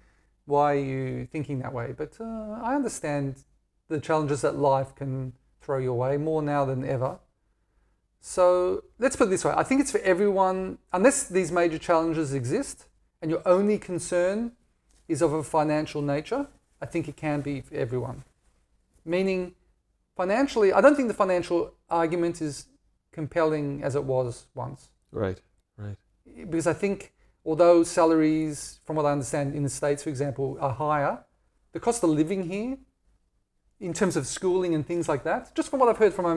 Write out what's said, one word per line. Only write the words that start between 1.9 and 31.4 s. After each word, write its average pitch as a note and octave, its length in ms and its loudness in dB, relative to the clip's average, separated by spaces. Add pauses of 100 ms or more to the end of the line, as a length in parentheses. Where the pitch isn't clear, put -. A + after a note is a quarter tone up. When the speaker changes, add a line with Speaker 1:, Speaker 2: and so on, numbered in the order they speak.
Speaker 1:
But, D3+ 220 -10
uh, A3+ 420 -10
I A#3+ 140 -2
understand D3 680 -4 (440)
the D#3 120 -4
challenges D3+ 420 0
that D3 160 0
life C3+ 380 2
can C3 380 -8 (280)
throw C3+ 180 -2
your B2+ 180 -2
way C3+ 200 0
more D#3 240 0
now C#3+ 240 0
than C3 200 -2
ever. C3+ 340 -4 (1000)
So F3+ 640 2 (160)
let's B3+ 160 2
put A#3+ 120 4
it F#3 40 -2
this F3 140 0
way. D3+ 100 2
I D#3+ 80 4
think C4 180 2
it's C#4 100 -4
for G3+ 100 0
everyone, F#3+ 760 2 (160)
unless A#3 300 4
these F3 280 0
major E3+ 280 2
challenges D#3+ 540 0
exist C#3 520 -4 (360)
and D#3+ 100 -4
your D#3 160 -2
only G3+ 320 4
concern F#3 720 -2 (560)
is D#3 140 -2
of D#3 120 4
a D#3 100 -2
financial D3+ 580 0
nature, D#3 460 -4 (340)
I D3 40 -8
think D#3+ 220 -4
it D3 80 -12
can D3 260 -4
be C#3 200 -6
for - 140 -16
everyone. B2+ 480 -4 (840)
Meaning, F3+ 500 -2 (600)
financially, G#3 560 2
I G3 80 6
don't C#4 140 8
think C4+ 120 0
the G3+ 60 -2
financial F3+ 600 0 (160)
argument E3+ 520 0
is D3+ 240 -8 (480)
compelling D3+ 680 -2
as C#3 120 -2
it C#3+ 80 0
was B2+ 500 -4
once. C3 360 -12 (220)
Speaker 2:
Right, F#2+ 280 -4 (380)
right. G#2 180 -12 (540)
Speaker 1:
Because E3 180 -2
I E3 60 2
think, G3 400 -4 (320)
although E3 380 6
salaries, D#3 1040 2
from D#3 120 -4
what D3+ 80 2
I D3 80 2
understand, C#3+ 420 -2
in D3 80 -2
the C#3 60 0
States, C#3+ 340 -2
for E3 60 -6
example, C#3 500 -4
are C3+ 140 -2
higher, D3+ 500 -2 (480)